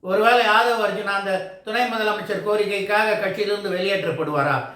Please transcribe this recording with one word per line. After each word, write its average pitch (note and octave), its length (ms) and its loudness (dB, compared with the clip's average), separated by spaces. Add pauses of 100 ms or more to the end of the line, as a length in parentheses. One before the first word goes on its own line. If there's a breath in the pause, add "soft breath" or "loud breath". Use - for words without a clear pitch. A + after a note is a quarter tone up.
ஒருவேளை A3 460 4
ஆதவ A3+ 380 4
அர்ஜுனா G3+ 280 -2
அந்த G3 520 -4
துணை A3+ 180 -2
முதலமைச்சர் G#3 640 -2
கோரிக்கைக்காக G#3 720 0
கட்சியிலிருந்து G3+ 500 -2
வெளியேற்றப்படுவாரா? D#3 920 -2 (120)